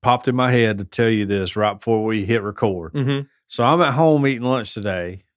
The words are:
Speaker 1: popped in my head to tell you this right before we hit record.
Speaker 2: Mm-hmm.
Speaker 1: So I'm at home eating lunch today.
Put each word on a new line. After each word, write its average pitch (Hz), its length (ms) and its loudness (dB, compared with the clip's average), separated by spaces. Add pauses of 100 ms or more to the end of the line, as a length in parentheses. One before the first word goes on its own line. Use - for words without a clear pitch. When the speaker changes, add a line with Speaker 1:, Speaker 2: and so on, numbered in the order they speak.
Speaker 1:
popped 123 260 2
in 127 80 2
my 127 140 2
head 113 300 2
to 101 40 -8
tell 113 260 0
you 107 180 0
this 98 280 -2
right 104 180 0
before 110 300 -2
we 110 220 -2
hit 113 160 0
record. 98 520 -4
Speaker 2:
Mm-hmm. 139 340 -4 (220)
Speaker 1:
So - 140 -2
I'm 147 200 4
at 139 100 2
home 151 320 4
eating 131 160 -2
lunch 127 320 -2
today. 92 520 -6 (120)